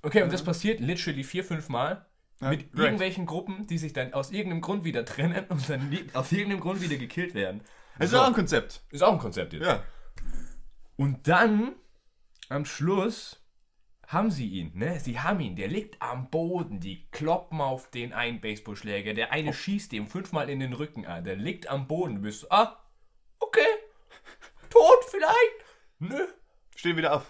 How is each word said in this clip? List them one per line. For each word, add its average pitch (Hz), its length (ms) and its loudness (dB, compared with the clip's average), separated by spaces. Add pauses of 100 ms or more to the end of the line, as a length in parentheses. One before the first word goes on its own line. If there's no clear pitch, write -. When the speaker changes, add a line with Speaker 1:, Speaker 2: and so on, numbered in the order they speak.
Speaker 1:
Okay, 196 220 6
und 170 80 0
das 180 80 0
Speaker 2:
Ja. 156 60 -6
Speaker 1:
passiert 202 340 0
literally 147 420 -2
vier, 180 220 -6
fünf 160 240 -6
Mal 143 360 -2 (360)
Speaker 2:
Ja, 135 100 -2
Speaker 1:
mit 151 220 -4
Speaker 2:
great. 156 120 2
Speaker 1:
irgendwelchen 185 420 0
Gruppen, 185 420 -6
die 170 100 -2
sich 156 140 -6
dann 131 200 -4
aus 135 200 -4
irgendeinem 185 300 -4
Grund 196 200 -2
wieder 160 220 -2
trennen 170 440 -2
und 147 220 -4
dann 139 220 -2
li-, - 220 -4
aus 131 180 -2
irgendeinem 196 280 -2
Grund 185 220 -4
wieder 156 140 -2
gekillt 170 380 -6
werden. 98 280 -4 (380)
Speaker 2:
Es 156 60 2
ist 185 40 0
Speaker 1:
So. 247 100 6
Speaker 2:
auch 262 60 10
ein 254 80 4
Konzept. - 560 0
Speaker 1:
Ist 143 120 0
auch 214 100 8
ein 170 80 2
Konzept 92 320 -6
jetzt. 85 120 -6
Speaker 2:
Ja. 151 200 2 (1120)
Speaker 1:
Und 139 320 0
dann, 214 480 4 (720)
am 143 160 -4
Schluss, 190 760 0 (680)
haben 202 220 2
sie 131 160 -4
ihn, 87 280 -6
ne? 143 260 -4
Sie 123 200 -6
haben 175 200 0
ihn, 101 160 -4
der 95 120 -6
liegt 196 340 -6
am 127 260 -6
Boden, 165 520 -2
die - 320 -10
kloppen 160 500 -2
auf 135 280 -4
den 120 220 -8
einen 120 300 -4
Baseballschläger, 104 720 -6
der 110 180 -2
eine 151 180 -2
Speaker 2:
Oh. - 40 -8
Speaker 1:
schießt 202 400 -4
ihm 107 120 -6
fünfmal 160 440 -6
in 139 100 -4
den 127 140 -4
Rücken 123 320 -10
an, 85 180 -10
der 95 120 -6
liegt 120 320 -8
am 135 200 -4
Boden, 156 280 -4
du 98 60 -8
bist 104 180 -8
so, - 100 -20
ah, 214 280 4 (600)
okay, - 220 4 (1080)
tot 494 300 12 (120)
vielleicht? 427 540 4 (340)
Nö. 262 280 -4 (500)
Speaker 2:
Stehen 170 220 -2
wieder 156 160 2
auf. 143 160 -2